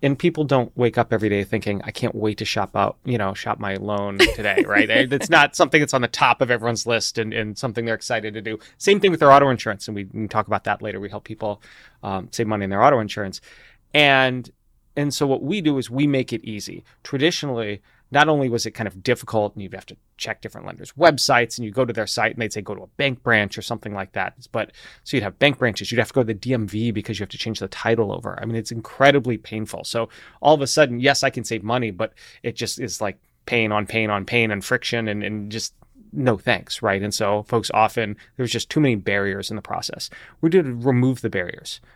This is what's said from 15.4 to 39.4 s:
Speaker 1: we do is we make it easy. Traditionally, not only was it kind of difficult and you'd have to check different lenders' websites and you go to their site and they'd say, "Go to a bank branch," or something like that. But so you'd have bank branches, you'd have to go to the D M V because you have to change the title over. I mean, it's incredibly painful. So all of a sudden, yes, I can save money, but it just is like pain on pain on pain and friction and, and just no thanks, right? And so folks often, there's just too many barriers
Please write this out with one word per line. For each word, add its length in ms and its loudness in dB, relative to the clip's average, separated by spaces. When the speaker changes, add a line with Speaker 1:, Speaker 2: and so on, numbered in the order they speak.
Speaker 1:
we 160 -2
do 180 2
is 100 -4
we 200 2
make 240 0
it 100 -4
easy. 400 -10
Traditionally, 760 -2
not 180 6
only 200 4
was 180 -2
it 60 -8
kind 160 -6
of 160 -14
difficult 500 0
and 80 -12
you'd 100 -12
have 140 -14
to 100 -20
check 240 -8
different 260 -14
lenders' 320 -16
websites 580 4
and 80 -8
you 60 -8
go 140 0
to 80 -6
their 160 -4
site 240 0
and 100 -6
they'd 100 -4
say, 80 -8
"Go 140 -10
to 80 -14
a 60 -20
bank 340 -4
branch," 340 2
or 60 -10
something 320 -8
like 180 -8
that. 220 -6
But 220 -6
so 120 -4
you'd 60 0
have 160 -6
bank 200 4
branches, 340 -2
you'd 80 0
have 80 0
to 60 -8
go 80 4
to 40 2
the 80 -2
D 180 -4
M 140 0
V 240 -2
because 300 -6
you 20 -4
have 80 -10
to 80 -16
change 220 -6
the 80 -6
title 440 0
over. 300 -8
I 40 -8
mean, 100 -4
it's 160 -8
incredibly 640 4
painful. 460 -8
So 240 -2
all 140 8
of 40 2
a 60 0
sudden, 320 4
yes, 240 2
I 80 2
can 140 -6
save 180 -6
money, 300 -2
but 200 -6
it 140 -6
just 240 -6
is 200 -6
like 160 -4
pain 240 0
on 160 0
pain 240 -2
on 140 -2
pain 260 0
and 140 -4
friction 420 -2
and, 160 -4
and 300 -6
just 220 -8
no 240 2
thanks, 460 -4
right? 180 2
And 140 -4
so 300 0
folks 280 -2
often, 440 2
there's 140 -4
just 200 -4
too 100 2
many 160 4
barriers 540 -2